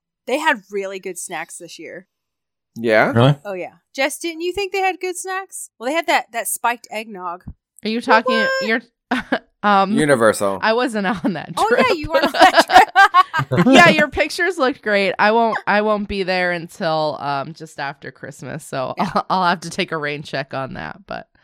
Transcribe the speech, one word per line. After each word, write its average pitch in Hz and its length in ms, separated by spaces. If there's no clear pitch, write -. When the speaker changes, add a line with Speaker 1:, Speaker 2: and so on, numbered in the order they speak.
Speaker 1:
they 254 120
had 302 320
really 196 300
good 185 180
snacks 170 400
this 170 200
year. 165 280
Speaker 2:
Yeah? 113 360
Speaker 3:
Really? 131 320
Speaker 1:
Oh, 208 100
yeah. 160 220
Jess, 269 240
didn't 330 240
you 359 100
think 392 200
they 392 80
had 370 200
good 370 160
snacks? 381 640
Well, 233 100
they 294 60
had 330 140
that, 262 240
that 226 160
spiked - 420
eggnog. 190 540
Speaker 4:
Are 202 40
you 226 120
talking? 233 360
Speaker 1:
What? - 140
Speaker 4:
You're, 226 140
<laughs> - 520
um, 196 300
Speaker 2:
Universal. 113 680
Speaker 4:
I 220 120
wasn't 226 340
on 185 280
that 147 220
Speaker 1:
Oh, 381 140
yeah, 508 140
Speaker 4:
trip. 453 140
Speaker 1:
you 294 120
were 330 140
on 277 80
that 330 340
trip. 359 1000
<laughs> - 0
Speaker 4:
<laughs> - 0
Yeah, 269 240
your - 180
pictures 339 500
looked 269 240
great. 196 360
I 208 120
won't, 226 360
I 208 160
won't 208 260
be 196 160
there 180 280
until, 160 680
um, 139 340
just - 240
after 143 320
Christmas, 135 560
so 127 320
Speaker 1:
Yeah. 185 160
Speaker 4:
I'll, - 160
I'll 180 180
have 175 120
to 170 100
take 180 220
a 165 40
rain 147 260
check 143 300
on 131 220
that. 78 320
But - 220